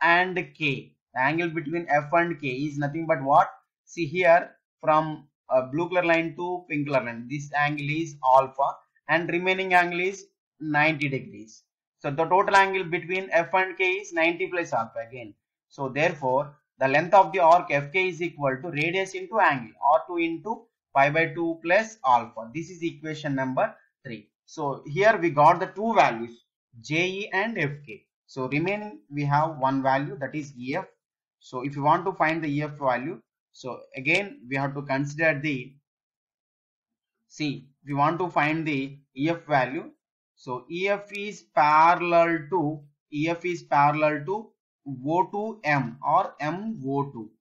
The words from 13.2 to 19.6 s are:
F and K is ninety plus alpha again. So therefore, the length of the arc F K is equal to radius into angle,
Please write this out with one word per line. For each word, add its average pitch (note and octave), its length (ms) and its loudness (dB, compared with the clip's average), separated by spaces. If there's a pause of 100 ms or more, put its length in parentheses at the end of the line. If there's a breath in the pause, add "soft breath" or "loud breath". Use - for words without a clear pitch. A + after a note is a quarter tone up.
F E3 220 0
and F#3+ 220 0
K F#3 80 0
is F#3+ 280 -2
ninety E3+ 360 0
plus E3+ 240 -4
alpha A#2 260 -4 (100)
again. A#2 260 -16 (340)
So C#3 200 -8
therefore, C#3+ 680 0 (240)
the C3 80 0
length D#3+ 280 2
of G3 180 8
the F#3+ 80 0
arc E3 320 6
F C#3+ 200 -2
K F#3 160 0
is E3 120 -6
equal C#3+ 420 -2
to E3+ 80 -8
radius F3 440 -4
into F#3 260 -4
angle, C3 320 2 (200)